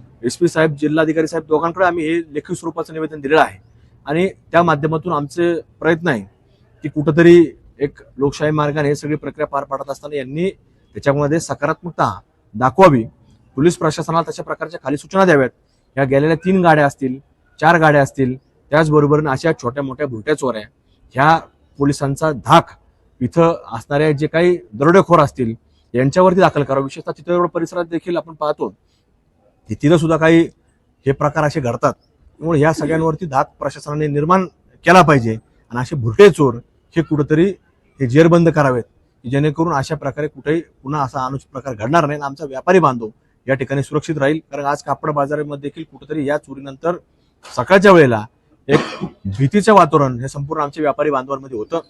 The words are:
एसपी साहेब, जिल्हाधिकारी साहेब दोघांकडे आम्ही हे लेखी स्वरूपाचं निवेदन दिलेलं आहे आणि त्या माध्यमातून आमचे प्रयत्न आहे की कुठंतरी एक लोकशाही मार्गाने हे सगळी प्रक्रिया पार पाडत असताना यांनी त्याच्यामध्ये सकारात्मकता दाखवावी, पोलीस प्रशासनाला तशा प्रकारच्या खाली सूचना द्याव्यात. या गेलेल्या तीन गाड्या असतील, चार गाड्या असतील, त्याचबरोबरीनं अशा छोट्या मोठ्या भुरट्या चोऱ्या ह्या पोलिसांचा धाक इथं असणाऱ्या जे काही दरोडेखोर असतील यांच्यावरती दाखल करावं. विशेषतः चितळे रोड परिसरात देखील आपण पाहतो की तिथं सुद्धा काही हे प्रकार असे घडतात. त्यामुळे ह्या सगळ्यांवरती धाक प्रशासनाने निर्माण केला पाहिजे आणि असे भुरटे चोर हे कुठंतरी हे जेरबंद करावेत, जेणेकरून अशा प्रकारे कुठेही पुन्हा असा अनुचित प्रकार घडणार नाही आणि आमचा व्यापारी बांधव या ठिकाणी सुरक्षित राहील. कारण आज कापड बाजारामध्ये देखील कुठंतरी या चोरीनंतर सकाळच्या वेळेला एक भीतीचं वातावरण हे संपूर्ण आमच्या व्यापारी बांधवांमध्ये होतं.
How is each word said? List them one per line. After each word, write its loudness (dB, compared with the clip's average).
एसपी -2
साहेब, 0
जिल्हाधिकारी -2
साहेब -8
दोघांकडे -2
आम्ही -2
हे -2
लेखी -8
स्वरूपाचं -10
निवेदन -10
दिलेलं 2
आहे -2
आणि -2
त्या 4
माध्यमातून -2
आमचे -2
प्रयत्न -2
आहे -2
की -8
कुठंतरी 4
एक -6
लोकशाही -2
मार्गाने -2
हे 0
सगळी -6
प्रक्रिया -8
पार -6
पाडत -10
असताना -12
यांनी -6
त्याच्यामध्ये -4
सकारात्मकता -6
दाखवावी, 4
पोलीस 0
प्रशासनाला -4
तशा -12
प्रकारच्या -12
खाली -4
सूचना 0
द्याव्यात. 4
या 0
गेलेल्या 0
तीन 0
गाड्या 4
असतील, -4
चार 4
गाड्या 4
असतील, -2
त्याचबरोबरीनं 2
अशा -2
छोट्या -8
मोठ्या -8
भुरट्या -4
चोऱ्या -6
ह्या 2
पोलिसांचा -2
धाक 2
इथं 2
असणाऱ्या -2
जे -2
काही 2
दरोडेखोर 4
असतील -2
यांच्यावरती 2
दाखल 2
करावं. -2
विशेषतः -12
चितळे -6
रोड 0
परिसरात -6
देखील -6
आपण -10
पाहतो -6
की -8
तिथं 2
सुद्धा 0
काही 4
हे 0
प्रकार -2
असे -4
घडतात. -2
त्यामुळे -6
ह्या 2
सगळ्यांवरती -4
धाक -2
प्रशासनाने -6
निर्माण 0
केला 8
पाहिजे 4
आणि -6
असे -8
भुरटे 6
चोर 0
हे -2
कुठंतरी 0
हे -2
जेरबंद 6
करावेत, 0
जेणेकरून -2
अशा -4
प्रकारे -8
कुठेही -6
पुन्हा -4
असा -6
अनुचित -10
प्रकार -10
घडणार 0
नाही -4
आणि -10
आमचा -10
व्यापारी 2
बांधव 0
या 0
ठिकाणी -4
सुरक्षित -6
राहील. -2
कारण -8
आज -4
कापड -6
बाजारामध्ये -6
देखील -16
कुठंतरी -8
या -2
चोरीनंतर -8
सकाळच्या 4
वेळेला 6
एक 2
भीतीचं 2
वातावरण 4
हे -8
संपूर्ण -8
आमच्या -6
व्यापारी 0
बांधवांमध्ये -6
होतं. -6